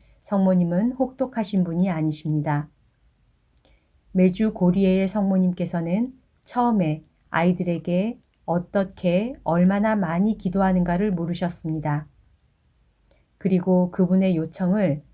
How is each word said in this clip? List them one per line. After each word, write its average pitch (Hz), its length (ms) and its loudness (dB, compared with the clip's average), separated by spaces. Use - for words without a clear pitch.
성모님은 185 720 2
혹독하신 247 720 -2
분이 170 240 0
아니십니다. 151 800 -2
매주 190 400 2
고리에의 185 560 2
성모님께서는 185 1040 -2
처음에 208 580 0
아이들에게 175 840 -2
어떻게, 185 880 -2
얼마나 196 540 2
많이 196 400 0
기도하는가를 185 720 0
물으셨습니다. 160 960 -4
그리고 180 540 2
그분의 185 460 2
요청을 165 640 -2